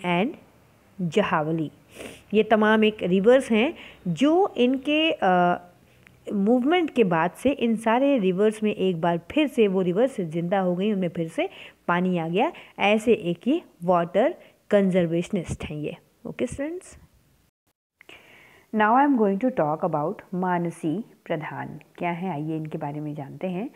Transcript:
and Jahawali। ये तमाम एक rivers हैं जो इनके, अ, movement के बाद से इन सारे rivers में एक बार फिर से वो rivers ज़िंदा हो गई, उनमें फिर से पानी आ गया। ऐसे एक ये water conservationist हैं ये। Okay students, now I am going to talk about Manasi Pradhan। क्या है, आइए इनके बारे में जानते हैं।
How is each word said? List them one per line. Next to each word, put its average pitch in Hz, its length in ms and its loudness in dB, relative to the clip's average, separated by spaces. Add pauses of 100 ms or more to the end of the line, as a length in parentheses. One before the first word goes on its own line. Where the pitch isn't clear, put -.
and 180 220 0 (720)
Jahawali। 165 720 0 (640)
ये 214 80 4
तमाम 214 420 4
एक 214 180 2
rivers 208 480 4
हैं 240 240 2 (340)
जो 302 480 2
इनके, 294 560 0 (100)
अ, 180 400 2 (680)
movement 254 580 2
के 233 140 2
बाद 170 260 2
से - 200 -2
इन 233 260 0
सारे 254 420 2
rivers 208 440 0
में 214 120 0
एक 185 260 -2
बार 175 200 0 (100)
फिर 302 160 2
से 226 220 2
वो 190 140 0
rivers 202 380 0
ज़िंदा 175 400 -2
हो 180 160 0
गई, 208 160 -2
उनमें 185 160 -2
फिर 165 200 -6
से 294 200 -4 (400)
पानी 180 300 0
आ 165 100 -4
गया। 190 240 0 (260)
ऐसे 220 340 2
एक 175 360 -2
ये 320 140 0 (220)
water 180 500 0 (360)
conservationist 180 920 0
हैं 151 120 -10
ये। 151 200 -8 (300)
Okay 165 200 -6
students, 320 520 -10 (1800)
now 214 180 4
I 277 160 6
am 269 120 4
going 196 240 2
to 254 60 2 (100)
talk 156 240 0
about 160 300 -2 (200)
Manasi 175 720 -4 (200)
Pradhan। 147 560 -8 (160)
क्या 175 140 -6
है, 175 200 -6
आइए 156 260 -6
इनके 160 220 -8
बारे 151 220 -8
में 151 140 -8
जानते 143 320 -12
हैं। 185 300 -6